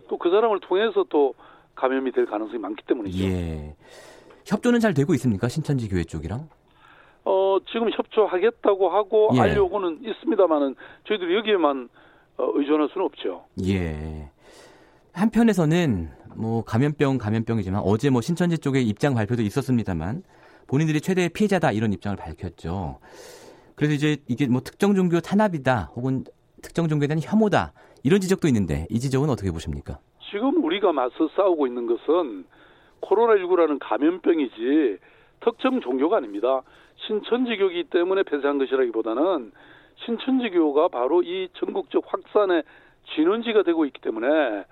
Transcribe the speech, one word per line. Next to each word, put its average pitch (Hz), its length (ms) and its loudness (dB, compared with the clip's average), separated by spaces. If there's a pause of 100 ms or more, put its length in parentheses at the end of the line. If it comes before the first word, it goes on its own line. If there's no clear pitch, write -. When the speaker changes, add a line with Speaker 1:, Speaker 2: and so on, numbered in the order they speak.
Speaker 1:
또 - 100 -6
그 175 120 -2
사람을 208 320 2
통해서 196 480 0
또 143 240 2 (420)
감염이 131 360 0
될 120 160 0
가능성이 110 320 -6
많기 101 260 -10
때문이죠. 95 400 -4
Speaker 2:
예. 82 500 -4 (720)
협조는 240 340 0
잘 214 140 2
되고 139 220 2
있습니까? 117 320 0
신천지 135 420 -4
교회 92 140 0
쪽이랑? 90 440 -8 (760)
Speaker 1:
어, 190 320 2 (140)
지금 226 200 -2
협조하겠다고 196 1000 0
하고 214 460 2
Speaker 2:
예. 233 40 4
Speaker 1:
알려고는 185 640 2
있습니다마는 165 720 0 (320)
저희들이 180 280 -2
여기에만, 165 540 0 (480)
어, 131 160 -2
의존할 147 360 0
수는 185 160 -4
없죠. 98 400 -10 (200)
Speaker 2:
예. 78 640 -4 (840)
한편에서는 170 960 2 (260)
뭐 113 280 -2
감염병, 135 560 0
감염병이지만 107 680 -2
어제 143 240 2
뭐 127 120 4
신천지 170 360 0
쪽의 135 300 0
입장 135 260 0
발표도 117 300 0
있었습니다만 107 800 -2 (440)
본인들이 156 340 0
최대 180 280 0
피해자다, 185 420 2
이런 107 220 0
입장을 98 240 -6
밝혔죠. 82 800 -8 (800)
그래서 151 180 0
이제 151 240 0 (100)
이게 127 200 0
뭐 123 140 2
특정 202 340 0
종교 175 240 2
탄압이다 160 760 0
혹은 131 280 -2 (400)
특정 170 240 -2
종교에 147 200 0
대한 156 140 0
혐오다, 175 520 2 (300)
이런 185 180 4
지적도 185 260 2
있는데 85 420 2
이 113 100 0
지적은 135 300 0
어떻게 101 220 0
보십니까? 76 480 -8 (320)
Speaker 1:
지금 285 320 0
우리가 392 280 2
맞서 143 440 0
싸우고 175 320 2
있는 123 180 -4
것은 120 600 -2 (540)
코로나 220 360 2
일구라는 175 420 2
감염병이지 139 1200 0 (440)
특정 254 380 -2
종교가 160 380 0
아닙니다. 123 460 -2 (420)
신천지교이기 202 840 -2
때문에 185 320 2
폐쇄한 143 340 -2
것이라기보다는 123 920 -2 (540)
신천지교가 175 840 0
바로 135 340 0
이 180 280 -6 (100)
전국적 - 480 -4
확산의 190 560 0 (500)
진원지가 214 480 2
되고 165 240 2
있기 - 160 -8
때문에 117 720 0